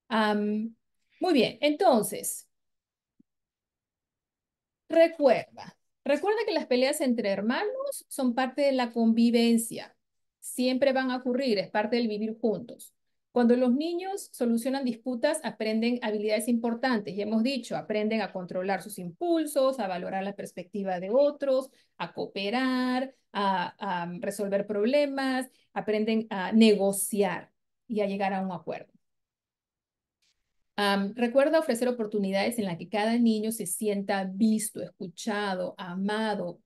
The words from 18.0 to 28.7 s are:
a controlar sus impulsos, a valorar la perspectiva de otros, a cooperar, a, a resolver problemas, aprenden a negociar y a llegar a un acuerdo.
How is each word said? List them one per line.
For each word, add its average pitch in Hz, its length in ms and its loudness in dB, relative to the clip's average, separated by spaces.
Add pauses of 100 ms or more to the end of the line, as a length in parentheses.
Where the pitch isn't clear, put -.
a 185 100 -6
controlar 185 500 -4
sus 214 160 -14
impulsos, 269 800 -2
a 202 80 -4
valorar 185 360 -6
la 196 120 -6
perspectiva 190 680 -6
de 190 80 -6
otros, 269 600 2 (280)
a 175 160 -8
cooperar, 254 1000 -2 (200)
a, 190 680 -2
a 175 60 -6 (120)
resolver 196 460 -2
problemas, 262 840 0 (240)
aprenden 214 560 -2
a 190 240 -4
negociar 196 1000 4 (360)
y 208 140 -4
a 202 40 0
llegar 196 280 -2
a 190 80 -2
un 185 120 -4
acuerdo. - 400 -10 (1800)